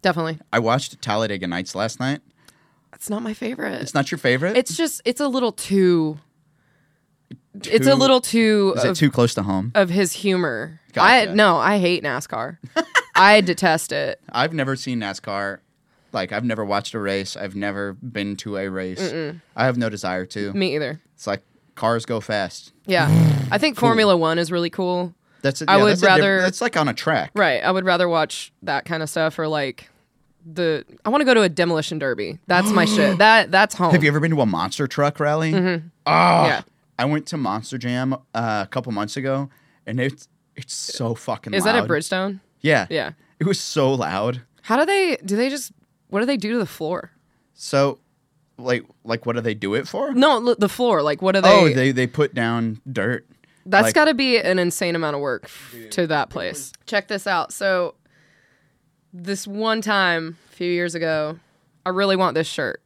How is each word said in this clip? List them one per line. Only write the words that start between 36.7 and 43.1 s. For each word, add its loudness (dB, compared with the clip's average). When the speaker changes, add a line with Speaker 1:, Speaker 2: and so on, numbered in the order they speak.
Speaker 2:
I 0
went -2
to -8
Monster -4
Jam, -4
uh, -6
a -2
couple -6
months -6
ago, -4
and -6
it's, -4
it's -16
so -6
fucking -8
Speaker 1:
Is 0
that 2
at 2
Speaker 2:
loud. -4
Speaker 1:
Bridgestone? -4
Speaker 2:
Yeah. 2
Speaker 1:
Yeah. -4